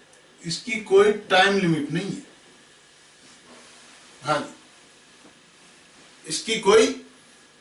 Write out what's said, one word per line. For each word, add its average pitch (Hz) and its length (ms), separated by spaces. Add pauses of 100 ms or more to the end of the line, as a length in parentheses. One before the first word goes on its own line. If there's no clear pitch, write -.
(440)
इसकी 214 360
कोई 202 320
टाइम 196 460
लिमिट 151 340
नहीं 185 180
है। - 120 (2000)
हाँ 147 160
जी, - 160 (1700)
इसकी 220 320
कोई 220 260 (760)